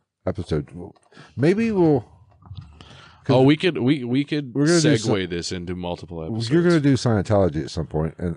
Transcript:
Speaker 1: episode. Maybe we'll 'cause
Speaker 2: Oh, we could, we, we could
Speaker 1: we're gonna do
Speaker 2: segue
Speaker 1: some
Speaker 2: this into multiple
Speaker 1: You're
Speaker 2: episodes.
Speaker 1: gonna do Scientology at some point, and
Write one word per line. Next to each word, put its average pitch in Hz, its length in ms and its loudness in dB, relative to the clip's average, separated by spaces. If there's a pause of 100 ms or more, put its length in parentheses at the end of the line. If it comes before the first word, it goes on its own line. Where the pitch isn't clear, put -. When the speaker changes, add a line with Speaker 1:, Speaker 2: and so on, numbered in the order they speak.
(260)
Speaker 1:
episode. 82 420 -4 (680)
Maybe 196 340 2
we'll 160 300 2 (1200)
'cause 135 120 4
Speaker 2:
Oh, 131 60 6
we 143 140 6
could, 160 220 -2
we, 131 240 0
we 127 220 -2
could 143 280 -6
Speaker 1:
we're 143 140 0
gonna 170 140 4
do 151 140 4
Speaker 2:
segue 117 40 2 (240)
Speaker 1:
some 87 80 -6
Speaker 2:
this 87 220 -6
into 90 240 -6
multiple 87 400 -8 (100)
Speaker 1:
You're 80 80 -8
Speaker 2:
episodes. 113 140 -6 (160)
Speaker 1:
gonna 170 160 4
do 139 140 4
Scientology 98 680 2
at 65 80 -12
some 78 160 -6
point, 78 320 -4
and 85 180 -6